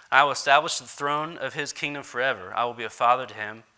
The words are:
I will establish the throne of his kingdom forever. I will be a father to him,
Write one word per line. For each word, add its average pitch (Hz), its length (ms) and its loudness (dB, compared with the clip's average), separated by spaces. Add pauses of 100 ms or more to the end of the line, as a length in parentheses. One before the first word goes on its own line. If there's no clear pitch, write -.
(100)
I 135 140 8
will 139 80 2
establish 151 460 2
the 123 80 -12
throne 151 520 -4
of 131 160 -8
his 147 180 -6
kingdom 147 300 -8
forever. 120 540 -4
I 117 80 0
will 120 100 -4
be 117 100 -8
a 107 60 -6
father 127 360 2
to 107 80 -14
him, 107 300 -10 (120)